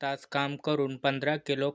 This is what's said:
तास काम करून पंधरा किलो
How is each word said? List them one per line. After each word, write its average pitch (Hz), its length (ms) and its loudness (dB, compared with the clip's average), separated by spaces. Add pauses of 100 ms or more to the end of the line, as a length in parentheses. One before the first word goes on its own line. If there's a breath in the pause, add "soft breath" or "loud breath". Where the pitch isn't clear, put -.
तास 139 300 -4
काम 139 320 0
करून 143 360 0
पंधरा 139 360 2 (100)
किलो 139 300 0